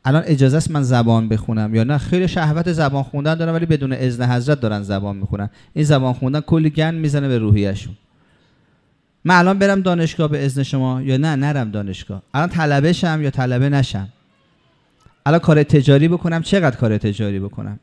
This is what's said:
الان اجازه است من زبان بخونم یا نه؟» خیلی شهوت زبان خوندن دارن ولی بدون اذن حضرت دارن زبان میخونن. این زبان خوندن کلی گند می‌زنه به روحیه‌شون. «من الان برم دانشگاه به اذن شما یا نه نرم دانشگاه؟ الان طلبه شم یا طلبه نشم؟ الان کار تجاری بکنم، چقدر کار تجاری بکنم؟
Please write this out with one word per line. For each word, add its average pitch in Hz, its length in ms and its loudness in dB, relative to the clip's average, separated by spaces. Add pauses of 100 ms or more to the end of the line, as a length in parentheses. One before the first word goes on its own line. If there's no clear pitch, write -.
الان 147 200 2
اجازه 135 320 2
است 156 140 -2
من 147 120 0
زبان 113 460 2
بخونم 110 460 -2
یا 113 80 2
نه؟» 143 140 0
خیلی 180 300 0
شهوت 165 440 0
زبان 139 320 0
خوندن 147 320 -4
دارن 165 180 -2
ولی 165 120 -2
بدون 139 280 0
اذن 123 380 -2
حضرت 131 280 0
دارن 104 240 -4
زبان 101 320 -4
میخونن. 101 340 -6 (240)
این 151 120 -2
زبان 131 280 2
خوندن 135 280 -2
کلی 160 280 0
گند 160 300 -2
می‌زنه 143 280 -2
به 123 100 0
روحیه‌شون. 104 580 0 (1300)
«من 180 120 6
الان 190 220 4
برم 196 220 2
دانشگاه 170 460 0
به 143 180 -2
اذن 135 180 -2
شما 131 380 -2
یا 131 160 0
نه 151 180 0
نرم 135 360 -2
دانشگاه؟ 98 500 -8 (120)
الان 156 160 -2
طلبه 151 440 0
شم 160 300 -2
یا 139 60 -2
طلبه 127 400 0
نشم؟ 123 400 -2 (1160)
الان 156 140 4
کار 151 240 4
تجاری 143 440 4
بکنم، 165 340 -2
چقدر 156 340 0
کار 107 220 0
تجاری 101 420 -4
بکنم؟ 104 440 -10